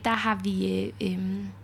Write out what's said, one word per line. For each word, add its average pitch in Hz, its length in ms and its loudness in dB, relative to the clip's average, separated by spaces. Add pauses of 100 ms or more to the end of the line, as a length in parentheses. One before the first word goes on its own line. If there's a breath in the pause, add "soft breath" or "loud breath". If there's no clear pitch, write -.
der 226 60 4
har 220 320 2
vi... 190 380 2
Øh, 196 100 -2 (200)
øhm, 190 360 -2 (160)